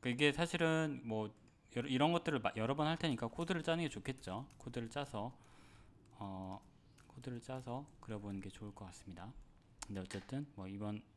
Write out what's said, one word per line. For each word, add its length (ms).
그 80
이게 240
사실은 720
뭐 280
여러, 100
이런 240
것들을 280
마-, 180
여러 180
번 120
할 100
테니까 300
코드를 360
짜는 220
게 40
좋겠죠. 560
코드를 320
짜서, 440
어, 440
코드를 320
짜서 480
그려보는 400
게 80
좋을 260
것 120
같습니다. 440
근데 140
어쨌든 440
뭐 120
이번 340